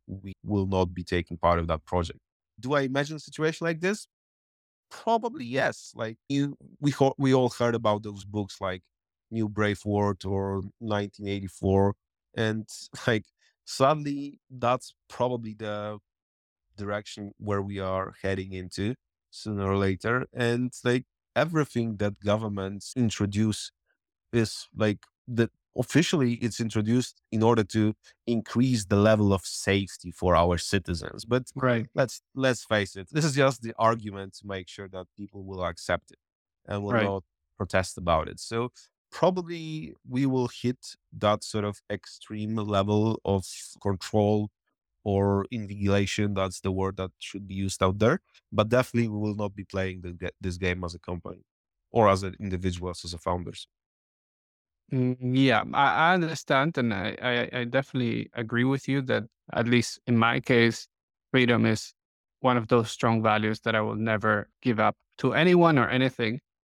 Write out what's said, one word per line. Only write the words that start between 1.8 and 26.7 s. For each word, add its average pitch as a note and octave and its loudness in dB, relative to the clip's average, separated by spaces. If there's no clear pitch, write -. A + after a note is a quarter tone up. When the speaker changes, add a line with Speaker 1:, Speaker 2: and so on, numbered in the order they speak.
Speaker 1:
project. F2 -4
Do B2+ -2
I C#3 2
imagine C#3+ -2
a C#3+ -12
situation D#3+ -4
like E3 -4
this? G3 -2
Probably A#3 -2
yes. A#2+ -2
Like, A2+ -8
you, C#3 0
we C#3+ 2
ho-, C3+ 4
we C3+ 2
all B2+ 4
heard A#2+ 0
about G#2+ 0
those G#2 -12
books G2+ -6
like F#2 -6
New A2 -2
Brave G#2 0
World G2+ 0
or G2 -2
nineteen G#2 -4
eighty-four, G2 0
and, A2 -2
<laughs> - -6
like, A2 0
sadly, C#3+ 0
that's B2+ -2
probably A#2+ -4
the G#2+ -8
direction G#2 -8
where G2+ -2
we G2 -6
are F#2+ -4
heading F#2+ -4
into G2 -6
sooner G2+ -6
or G2 2
later. G2 0
And, A#2+ 0
like, B2 2
everything C3 0
that G#2 -2
governments G2+ -2
introduce G#2+ 0
is, A2+ -2
like, G#2+ 0
the, A#2 0
officially C#3 2
it's A2+ -4
introduced A2+ -2